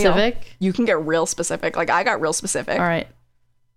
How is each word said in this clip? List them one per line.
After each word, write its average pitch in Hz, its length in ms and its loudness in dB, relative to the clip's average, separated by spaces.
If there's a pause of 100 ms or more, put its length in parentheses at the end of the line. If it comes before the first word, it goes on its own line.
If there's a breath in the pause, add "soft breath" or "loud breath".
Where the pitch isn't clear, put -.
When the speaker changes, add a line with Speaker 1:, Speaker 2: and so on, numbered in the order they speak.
(120)
Speaker 1:
specific. 220 460 0
Speaker 2:
You 185 140 0
can 233 140 0
get 165 180 0
real 160 220 2
specific. - 500 -4
Like, 170 140 -2
I 175 140 2
got 220 160 0
real 156 120 0
specific. - 480 -2
Speaker 1:
All 175 60 2
right. 170 200 0 (720)